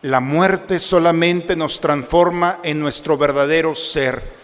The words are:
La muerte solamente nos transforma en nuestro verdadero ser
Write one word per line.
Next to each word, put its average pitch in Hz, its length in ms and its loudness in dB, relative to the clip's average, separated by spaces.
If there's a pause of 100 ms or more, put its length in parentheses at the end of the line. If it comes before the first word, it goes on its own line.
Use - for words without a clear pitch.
La 135 180 2
muerte 175 640 0
solamente 170 720 2
nos 160 260 -4
transforma 175 840 0
en 151 160 -4
nuestro 147 360 -2
verdadero 147 600 0
ser 131 440 -2 (240)